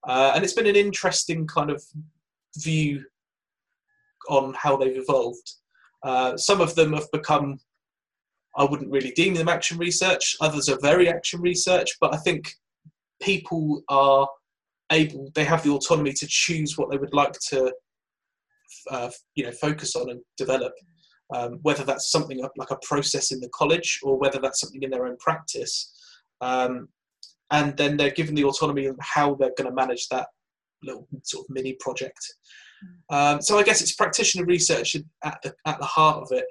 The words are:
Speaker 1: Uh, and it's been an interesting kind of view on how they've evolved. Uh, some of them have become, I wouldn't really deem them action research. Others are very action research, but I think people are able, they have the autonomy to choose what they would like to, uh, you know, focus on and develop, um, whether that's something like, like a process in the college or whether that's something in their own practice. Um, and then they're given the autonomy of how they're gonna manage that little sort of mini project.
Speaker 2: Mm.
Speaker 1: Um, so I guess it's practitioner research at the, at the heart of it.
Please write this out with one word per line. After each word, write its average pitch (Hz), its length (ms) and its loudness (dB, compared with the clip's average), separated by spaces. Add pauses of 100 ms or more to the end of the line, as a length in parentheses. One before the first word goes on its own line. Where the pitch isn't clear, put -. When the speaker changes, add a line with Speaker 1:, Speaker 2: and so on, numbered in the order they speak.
Speaker 1:
Uh, 131 280 4
and 170 80 2
it's 190 100 -2
been 220 140 2
an 202 100 6
interesting 185 680 0
kind 151 240 -2
of 143 120 -6 (760)
view 151 480 0 (1200)
on 135 260 2
how 143 220 0
they've 131 200 0
evolved. 127 560 -2 (500)
Uh, 127 340 0
some 202 240 2
of 156 140 2
them 156 180 4
have 151 200 -4
become, 143 460 0 (1000)
I 139 80 4
wouldn't 139 260 -2
really 131 220 -2
deem 185 220 2
them 165 140 0
action 170 300 -2
research. 180 600 0
Others 147 300 0
are 131 100 0
very 170 280 6
action 170 320 -4
research, 180 500 2 (100)
but 170 140 2
I 151 40 -4
think 160 320 -2 (720)
people 165 680 0
are 139 380 6 (640)
able, 147 440 2
they 156 100 2
have 156 180 2
the 147 80 4
autonomy 143 440 2
to 147 120 -6
choose 156 520 0
what - 120 -2
they 139 60 -2
would 139 160 -4
like 143 220 2 (140)
to, 131 220 0 (1200)
uh, 120 200 -6 (240)
you 131 100 -4
know, 120 80 -10
focus 151 420 -4
on 120 140 -4
and 123 120 -12 (180)
develop, 127 340 -2 (640)
um, 120 260 -6
whether 143 240 0
that's - 260 -2
something 151 300 0
like, 131 160 -8
like 127 140 -10
a 131 100 -6
process 139 520 -2
in 127 80 -8
the 123 100 -12
college 165 520 0
or 135 160 2
whether 135 220 0
that's 131 200 -2
something 135 220 -8
in 135 60 -4
their 127 160 -2
own 123 140 -8
practice. - 720 -6 (480)
Um, 127 480 -2 (640)
and 143 260 2
then 147 200 2
they're 143 160 4
given 151 220 -2
the 147 100 2
autonomy 139 420 0
of 135 140 -4
how 143 340 2
they're 135 240 2
gonna 127 160 -4
manage 127 340 -2
that 127 200 -4 (540)
little - 240 -14 (180)
sort - 200 -10
of - 100 -20
mini 131 260 -6
project. 131 380 -8 (920)
Speaker 2:
Mm. 147 240 4
Speaker 1:
Um, 147 80 -4
so 208 160 4
I 208 60 6
guess 214 180 4
it's - 120 -2
practitioner 185 520 0
research 160 500 2 (280)
at 147 180 -8
the, 135 100 -10 (140)
at 151 120 -4
the 147 60 -6
heart 156 380 2
of 131 80 -14
it. 127 200 0